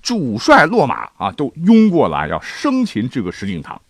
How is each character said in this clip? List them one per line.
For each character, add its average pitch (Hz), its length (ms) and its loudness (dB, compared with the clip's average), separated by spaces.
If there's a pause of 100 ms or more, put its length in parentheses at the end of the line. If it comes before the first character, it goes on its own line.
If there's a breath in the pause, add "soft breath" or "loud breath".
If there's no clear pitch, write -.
主 143 380 -4
帅 269 260 6
落 175 220 2
马 60 200 -6 (100)
啊， 95 140 -4
都 143 260 -6
拥 220 300 6
过 151 220 2
来 76 180 -2
要 80 140 -4
生 262 420 -4
擒 120 240 -4
这 127 140 -6
个 90 100 -6
石 - 140 -12
敬 92 160 -6
瑭。 - 180 -16 (100)